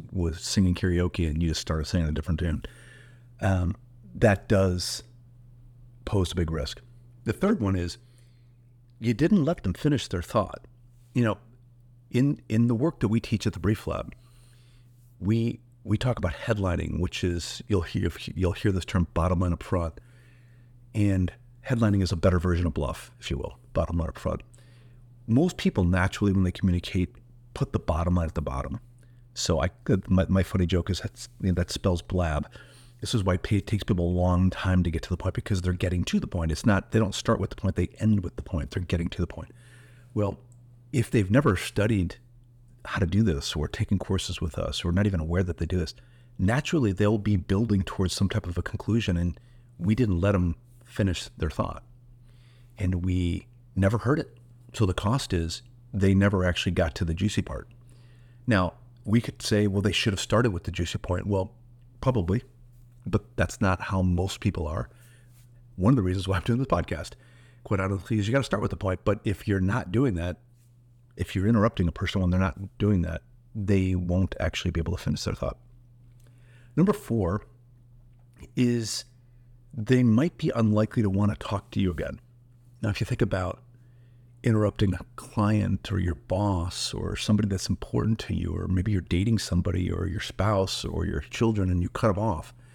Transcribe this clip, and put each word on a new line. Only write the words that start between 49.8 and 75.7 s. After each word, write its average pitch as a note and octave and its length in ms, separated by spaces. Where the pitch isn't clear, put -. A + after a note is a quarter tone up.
didn't G#2 280
let G2+ 120
'em F2+ 220
finish - 420
their E2 120
thought. - 340
And F#2 260
we F2+ 440
never G2 240
heard C3+ 200
it. - 180
So A2 120
the F#2 80
cost A#2 400
is E2 280
they G2 220
never G2 280
actually F2+ 280
got E2+ 240
to - 100
the E2 80
juicy G2 280
part. - 260
Now, F#2 260
we A2 160
could - 200
say, G#2 260
"Well, G2 140
they G2 100
should G#2 220
have F#2+ 60
started A#2 320
with F2+ 120
the - 80
juicy - 260
point." F#2 300
Well, G2 260
probably, A2+ 420
but - 240
that's - 260
not F#2 200
how F#2+ 200
most F2+ 380
people E2+ 280
are. D#2+ 220
One G2 180
of - 20
the A2+ 80
reasons F#2 240
why F#2 100
I'm E2+ 60
doing A#2+ 160
this C3 80
podcast, E2+ 440
quite G2+ 160
honestly, G2 400
is G2+ 80
you A2 40
gotta C3+ 120
start G3+ 180
with - 100
the - 60
point. F#2 260
But G#2 200
if - 240
you're G2+ 120
not G2 320
doing C3+ 240
that, F2 220
if - 200
you're F#2+ 120
interrupting G#2 400
a D#2+ 40
person F#2+ 300
when F2+ 80
they're F2+ 100
not F#2+ 380
doing G#2 260
that, E2 180
they F#2+ 400
won't F2+ 440
actually - 320
be E2+ 80
able E2+ 160
to - 80
finish - 200
their F#2+ 100
thought. - 240